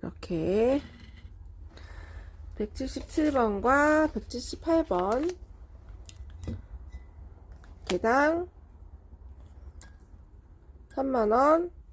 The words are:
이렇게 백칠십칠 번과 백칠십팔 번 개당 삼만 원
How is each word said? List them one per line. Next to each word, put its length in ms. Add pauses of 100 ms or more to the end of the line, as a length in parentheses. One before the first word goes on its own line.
이렇게 800 (1700)
백칠십칠 800
번과 800
백칠십팔 720
번 440 (2500)
개당 640 (2500)
삼만 360
원 400 (220)